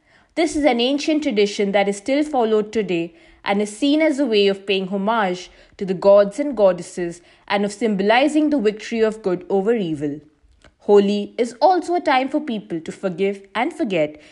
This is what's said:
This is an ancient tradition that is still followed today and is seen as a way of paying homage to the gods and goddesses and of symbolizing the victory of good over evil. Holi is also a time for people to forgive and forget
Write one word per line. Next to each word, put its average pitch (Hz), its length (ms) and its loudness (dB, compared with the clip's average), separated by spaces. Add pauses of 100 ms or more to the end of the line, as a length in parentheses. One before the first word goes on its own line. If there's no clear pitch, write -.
(340)
This 311 200 0
is 294 100 0
an 247 160 2
ancient 285 440 0
tradition 202 480 0
that 202 160 2
is 202 80 -2
still 269 260 -2
followed 220 500 0
today 175 420 -4 (280)
and 202 180 -2
is 208 160 -4
seen 285 240 2
as 302 200 2
a 285 60 0
way 208 200 2
of 196 200 -2
paying 190 220 -2
homage 196 600 -2 (280)
to 202 80 -6
the 185 80 -2
gods 202 440 4
and 285 180 -4
goddesses 180 640 -2 (280)
and 202 160 0
of 202 80 -4
symbolizing 240 760 2
the 285 100 0
victory 214 400 -2
of 214 220 0
good 180 260 -4
over 196 260 0
evil. 151 460 -4 (600)
Holi 202 560 4
is 233 240 -4
also 359 340 4
a 349 60 0
time 262 280 2
for 302 120 -2
people 214 400 -8
to 190 120 -12
forgive 196 640 -4
and 254 180 -2
forget 175 480 -2 (120)